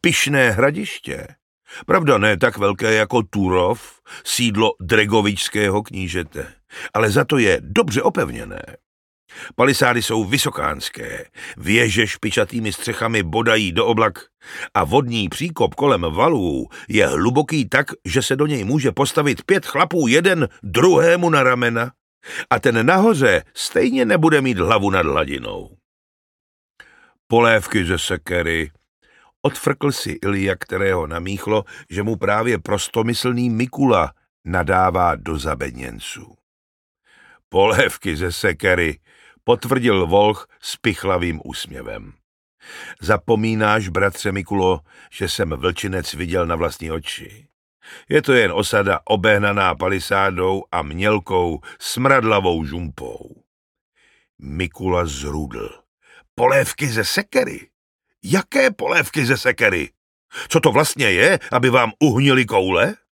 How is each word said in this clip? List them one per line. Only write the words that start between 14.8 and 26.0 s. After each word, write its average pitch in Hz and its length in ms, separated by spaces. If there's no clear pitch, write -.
vodní 117 440
příkop 120 460
kolem 131 260
valů 85 680
je 104 180
hluboký 120 600
tak, 143 180
že 127 180
se 131 140
do 147 100
něj 135 180
může 127 280
postavit 143 500
pět 190 240
chlapů 165 400
jeden 165 420
druhému 170 680
na 147 120
ramena 123 500
a 113 100
ten 113 260
nahoře 160 580
stejně 254 500
nebude 165 360
mít 127 180
hlavu 98 320
nad 92 160
hladinou.“ 69 720